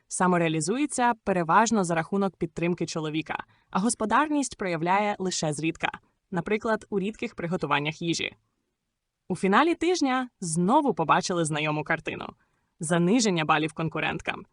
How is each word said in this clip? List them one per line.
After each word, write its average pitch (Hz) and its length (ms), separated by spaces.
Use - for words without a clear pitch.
самореалізується 180 1040
переважно 190 600
за 170 100
рахунок 196 420
підтримки 170 500
чоловіка, 156 580
а - 80
господарність 247 800
проявляє 190 600
лише 180 340
зрідка, 156 380
наприклад, 214 600
у 202 100
рідких 214 340
приготуваннях 156 680
їжі. - 340
У 185 80
фіналі 254 380
тижня 269 540
знову 196 540
побачили 170 500
знайому 151 400
картину. - 420
Заниження 175 640
балів 156 280
конкуренткам, - 720